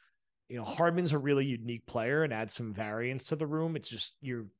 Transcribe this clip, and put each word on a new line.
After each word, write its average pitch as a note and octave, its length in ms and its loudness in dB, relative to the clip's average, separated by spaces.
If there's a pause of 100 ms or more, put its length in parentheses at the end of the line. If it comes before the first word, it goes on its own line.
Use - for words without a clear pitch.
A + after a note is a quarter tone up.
(480)
You A#2+ 100 -8
know, A2+ 60 -6
Hardman's E3+ 500 4
a D3+ 40 4
really C#3 280 4
unique A#2 400 -4
player C3 380 2
and C#3 80 0
adds A2 200 -2
some A2 220 -4
variance A2+ 540 -2
to D#3 80 0
the D3+ 100 -2
room. D#3+ 280 0
It's - 140 -6
just, - 320 -8
you're, B2 240 -6 (160)